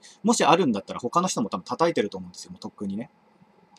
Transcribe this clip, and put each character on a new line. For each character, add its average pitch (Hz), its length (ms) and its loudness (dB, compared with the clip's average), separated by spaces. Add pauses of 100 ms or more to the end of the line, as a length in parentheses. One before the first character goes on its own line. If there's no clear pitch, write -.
(220)
も 226 120 4
し 202 100 2
あ 151 100 6
る 180 120 4
ん 120 60 4
だ 101 100 -2
っ - 20 -20
た 95 100 -10
ら - 60 -10
他 143 200 0
の 180 60 2
人 160 160 -2
も 101 60 -4
多 101 100 -4
分 87 60 -12
叩 - 260 2
い 160 40 0
て 127 60 2
る 104 100 0
と 95 80 -8
思 90 80 -10
う - 20 -16
ん 90 40 -18
で - 60 -20
す - 60 -16
よ、 - 80 -16
も 90 60 -16
う - 20 -20
と 107 80 -10
っ - 20 -14
く - 160 -8
に 98 100 -4
ね。 117 140 -8 (680)